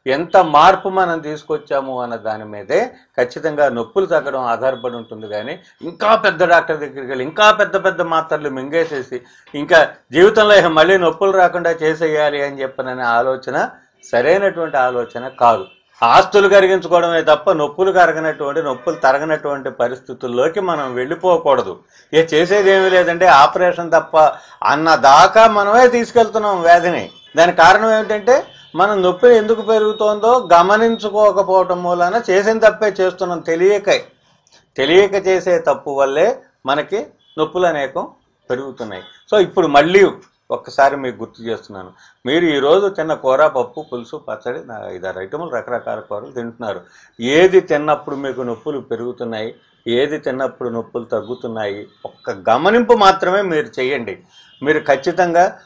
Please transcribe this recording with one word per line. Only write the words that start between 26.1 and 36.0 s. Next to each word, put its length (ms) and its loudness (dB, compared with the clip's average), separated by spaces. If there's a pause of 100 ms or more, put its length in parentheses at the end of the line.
వ్యాధిని. 480 2 (260)
దానికి 220 2
కారణం 360 6
ఏమిటంటే 520 0 (300)
మనం 260 0
నొప్పి 260 2
ఎందుకు 340 2
పెరుగుతోందో 920 0
గమనించుకోకపోవటం 1300 2
మూలాన 480 -2
చేసిన 280 0
తప్పే 420 2
చేస్తున్నాం, 380 -4
తెలియక. 520 0 (840)
తెలియక 500 2
చేసే 320 0
తప్పు 320 -4
వల్లే 480 0 (280)